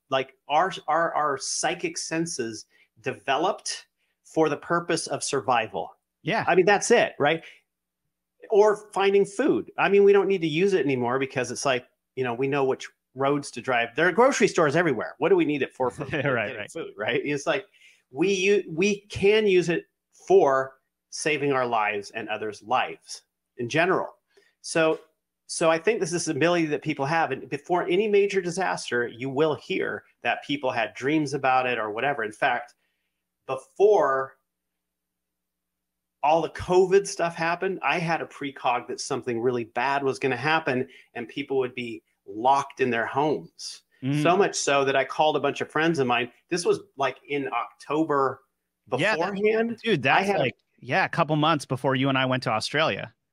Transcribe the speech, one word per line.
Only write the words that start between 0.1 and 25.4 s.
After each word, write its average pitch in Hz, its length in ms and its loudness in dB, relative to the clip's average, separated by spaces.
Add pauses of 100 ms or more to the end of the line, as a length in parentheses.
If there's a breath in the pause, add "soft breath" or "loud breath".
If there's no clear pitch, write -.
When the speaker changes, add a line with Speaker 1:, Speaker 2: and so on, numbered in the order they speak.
Speaker 1:
our, 165 220 2 (160)
our, 160 260 0
our 147 240 0
psychic 170 600 -6
senses 147 680 -6 (360 soft breath)
developed 139 840 -4 (380)
for 160 260 0
the - 80 -4
purpose 170 500 -2
of 135 160 -6
survival. 113 720 -2 (280)
Speaker 2:
Yeah. 175 240 -2
Speaker 1:
I 170 80 4
mean, 180 100 4
that's 196 260 2
it, 202 280 4
right? 156 240 0 (1040 loud breath)
Or 208 440 4
finding 196 300 4
food. 190 540 0
I 151 100 2
mean, 202 160 6
we 196 80 8
don't 196 160 4
need 196 140 0
to 165 60 0
use 175 260 2
it 165 100 2
anymore 127 360 0
because 131 320 -4
it's 110 120 -8
like, 127 220 0 (300)
you 131 80 -2
know, 123 100 -2
we 131 140 -2
know 135 180 0
which 131 240 -2 (260)
roads 143 360 -2
to 123 100 -12
drive. 120 340 0
There 165 120 2
are 180 40 2
grocery 233 360 4
stores 151 280 2
everywhere. 156 440 0
What 160 100 2
do 196 60 6
we 170 100 4
need 147 160 0
it 120 120 -4
for? 127 160 -2
For 147 140 -8
Speaker 2:
<laughs> - 80 -12
Right, 127 360 0
Speaker 1:
getting 110 100 -10
Speaker 2:
right. 104 140 -12
Speaker 1:
food, 147 260 -12
right? 113 260 -2
It's 143 240 -4
like, 196 180 -2 (440 soft breath)
we 170 240 0
u-, 196 340 2
we 196 340 0 (100)
can 214 360 4
use 180 220 4
it 165 160 -2 (420)
for 139 460 4 (380)
saving 143 400 -2
our 131 140 0
lives 107 460 -2
and 107 180 -10
others' 107 340 -8
lives 104 580 -4 (360)
in 120 120 -6
general. 160 400 2 (520 soft breath)
So, 160 380 0 (480)